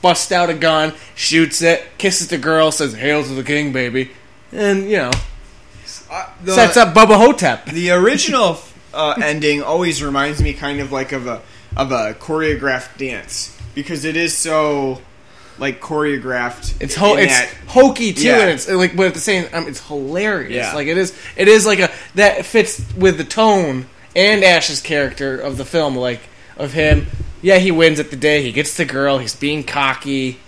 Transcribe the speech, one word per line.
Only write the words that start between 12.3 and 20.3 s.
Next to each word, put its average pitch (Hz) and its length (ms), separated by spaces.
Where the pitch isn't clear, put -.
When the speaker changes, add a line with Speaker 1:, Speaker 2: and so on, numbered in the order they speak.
Speaker 2:
dance, - 540
because 143 280
it 156 140
is 170 180
so, 147 680
like, 135 220
choreographed 131 1000
Speaker 1:
It's 139 140
ho-, 202 200
Speaker 2:
in 196 100
Speaker 1:
it's 131 140
Speaker 2:
that 123 100
Speaker 1:
hokey 247 440
too, 139 120
Speaker 2:
Yeah. 240 160
Speaker 1:
and 196 100
it's, 143 180
like, 180 280
but 190 120
at 170 60
the 165 80
same 185 260
time, 160 220
it's 139 180
hilarious. 151 680